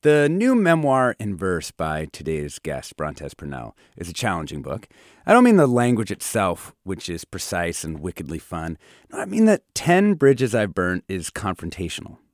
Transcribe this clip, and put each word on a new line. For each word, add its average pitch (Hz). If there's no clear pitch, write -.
The 151
new 208
memoir 151
in 101
verse 87
by 78
today's 76
guest, -
Brontez 76
Purnell, 65
is 87
a 87
challenging 80
book. 73
I -
don't 247
mean 233
the 160
language 120
itself, -
which 92
is 85
precise -
and 78
wickedly 82
fun. 82
No, -
I 208
mean 220
that 214
Ten 190
Bridges 135
I've 104
Burnt 90
is 92
confrontational. -